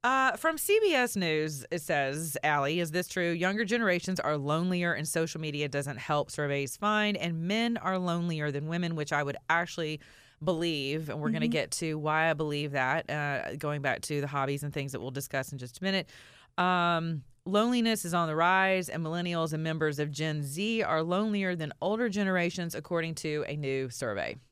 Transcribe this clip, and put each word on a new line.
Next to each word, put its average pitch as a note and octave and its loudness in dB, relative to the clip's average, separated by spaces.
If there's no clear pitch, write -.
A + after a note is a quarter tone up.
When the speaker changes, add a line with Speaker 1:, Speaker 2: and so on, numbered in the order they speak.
Speaker 1:
uh, C4 4
from D#4+ 2
C G#4 4
B G4 4
S B3 2
News, D#3 0
it E3+ -2
says, D3 0
Allie, D3 2
is E3+ -2
this F3 -2
true? E3+ 0
Younger F#3 0
generations F#3 0
are D3+ 0
lonelier E3+ 2
and D3+ -4
social D#3+ -2
media D3 -4
doesn't C#3+ -2
help, D3 0
surveys C#3 -2
find, G#3 2
and E3 -2
men A#3 0
are F#3+ -2
lonelier E3+ 0
than C#3+ -4
women, E3+ -2
which D3+ -4
I D3 2
would C#3+ -4
actually E3 0
believe, D#3 0
and D3 -4
we're D3+ -2
gonna D#3 0
Speaker 2:
Mm-hmm. D#3 2
Speaker 1:
get D3 0
to D#3+ -2
why D#3 2
I D#3+ 4
believe D3 -2
that, C#3 0
uh, C#3+ -2
going D3 -4
back C3+ 0
to D3 -2
the C#3+ -2
hobbies C#3 -2
and C#3+ -6
things C#3 -6
that C3 -6
we'll B2+ -6
discuss C3+ -4
in C#3+ -10
just B2 -12
a - -8
minute. F#3+ -2
Um, E3+ 2
loneliness A3+ 4
is E3+ -2
on E3+ 4
the D#3 0
rise, F#3 4
and E3 -4
millennials E3 0
and D#3 -2
members D#3 0
of D3+ 0
Gen D3+ -2
Z G3+ -2
are D#3+ 2
lonelier F#3+ 0
than D#3 -4
older A3 0
generations, F3+ 0
according E3 -2
to D3+ -2
a D3 -6
new C3+ -2
survey. G2 -4